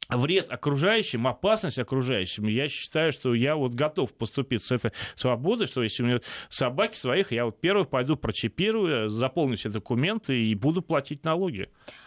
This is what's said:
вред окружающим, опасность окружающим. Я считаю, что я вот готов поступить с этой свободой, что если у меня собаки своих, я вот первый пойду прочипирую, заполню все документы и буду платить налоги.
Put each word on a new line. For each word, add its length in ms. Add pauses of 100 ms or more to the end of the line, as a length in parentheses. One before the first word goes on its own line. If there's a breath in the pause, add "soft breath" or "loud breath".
вред 420
окружающим, 760
опасность 500
окружающим. 720
Я 220
считаю, 420
что 220
я 220
вот 180
готов 400
поступить 500
с 80
этой 200 (240 loud breath)
свободой, 520
что 160
если 200
у 20
меня 140 (300 loud breath)
собаки 480
своих, 340
я 140
вот 140
первый 260
пойду 300
прочипирую, 920
заполню 480
все 120
документы 760
и 100
буду 260
платить 420
налоги. 460 (380 loud breath)